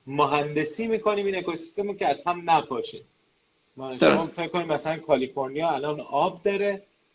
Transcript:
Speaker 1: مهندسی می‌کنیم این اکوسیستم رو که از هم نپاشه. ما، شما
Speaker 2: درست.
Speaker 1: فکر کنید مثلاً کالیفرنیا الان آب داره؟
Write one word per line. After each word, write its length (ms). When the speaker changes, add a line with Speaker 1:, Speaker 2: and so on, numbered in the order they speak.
Speaker 1:
مهندسی 800
می‌کنیم 380
این 100
اکوسیستم 520
رو 60
که 140
از 200
هم 220
نپاشه. 520
ما، 200
شما 120
Speaker 2:
درست. 260
Speaker 1:
فکر 120
کنید 240
مثلاً 260
کالیفرنیا 720
الان 300
آب 440
داره؟ 380